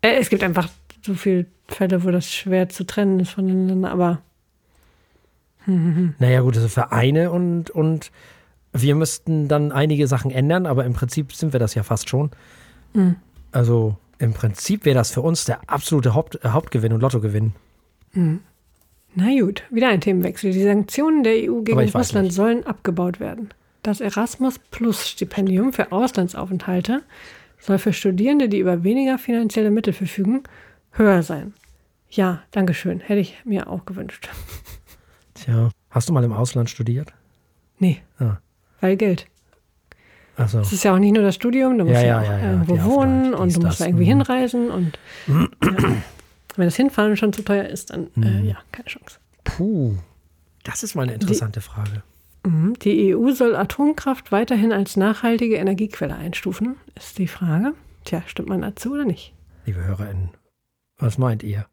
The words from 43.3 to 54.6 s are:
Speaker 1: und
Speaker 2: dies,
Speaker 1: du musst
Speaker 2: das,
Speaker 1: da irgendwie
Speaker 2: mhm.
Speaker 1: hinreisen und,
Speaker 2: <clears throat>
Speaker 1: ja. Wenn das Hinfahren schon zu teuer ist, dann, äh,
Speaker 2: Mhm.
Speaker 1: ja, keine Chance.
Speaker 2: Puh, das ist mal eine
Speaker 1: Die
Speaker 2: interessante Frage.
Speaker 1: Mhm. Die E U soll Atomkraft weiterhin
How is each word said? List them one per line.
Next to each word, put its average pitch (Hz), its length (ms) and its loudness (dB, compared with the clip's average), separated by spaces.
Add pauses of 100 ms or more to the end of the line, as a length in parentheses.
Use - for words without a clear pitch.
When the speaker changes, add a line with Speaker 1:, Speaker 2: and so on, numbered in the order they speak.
Speaker 1:
und 185 120 0
Speaker 2:
dies, 175 80 2
Speaker 1:
du 170 60 2
musst 170 100 2
Speaker 2:
das, - 80 -4
Speaker 1:
da 170 60 -2
irgendwie 175 180 4
Speaker 2:
mhm. 175 60 6
Speaker 1:
hinreisen 247 600 2
und, 175 300 -4 (120)
Speaker 2:
<clears throat> - 160 -16
Speaker 1:
ja. 147 200 2 (1080)
Wenn 185 100 2
das 170 100 0
Hinfahren 214 420 2
schon 208 160 0
zu 208 100 -8
teuer 202 220 -2
ist, - 260 -12
dann, - 160 -8 (100)
äh, - 20 -2 (220)
Speaker 2:
Mhm. 104 40 0
Speaker 1:
ja, 101 120 -2 (140)
keine - 160 -18
Chance. - 320 -18 (240)
Speaker 2:
Puh, 165 520 -2 (680)
das - 200 -10
ist 220 120 -10
mal 139 80 -2
eine 123 140 -4
Speaker 1:
Die 107 40 -4
Speaker 2:
interessante 107 400 -2
Frage. 104 420 -8 (420)
Speaker 1:
Mhm. 175 360 2
Die 208 280 2
E 185 60 2
U 240 160 2
soll 247 240 2
Atomkraft 277 760 -2
weiterhin 226 400 2